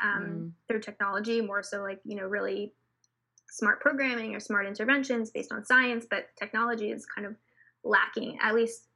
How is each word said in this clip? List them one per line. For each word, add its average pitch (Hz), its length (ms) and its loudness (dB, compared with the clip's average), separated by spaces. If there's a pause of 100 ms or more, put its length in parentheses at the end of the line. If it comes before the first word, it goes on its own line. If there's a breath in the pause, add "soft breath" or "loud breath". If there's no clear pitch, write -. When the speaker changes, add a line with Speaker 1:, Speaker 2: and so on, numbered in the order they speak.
Speaker 1:
um, 202 220 0
Speaker 2:
Mm. 165 260 -6 (160)
Speaker 1:
through 226 120 0
technology, 208 600 0
more 202 220 0
so, 202 200 -6
like, 196 220 -6
you 214 120 -8
know, 190 100 -4
really 202 480 -2 (760)
smart - 320 2
programming 254 540 0
or 214 60 -6
smart 202 260 0
interventions 233 640 2
based - 220 -6
on 214 120 -6
science, 247 460 4
but 202 160 -2 (100)
technology 220 540 0
is 220 160 -8
kind 208 200 -8
of 220 100 -10 (480 soft breath)
lacking, - 580 2
at 220 140 4
least 226 400 0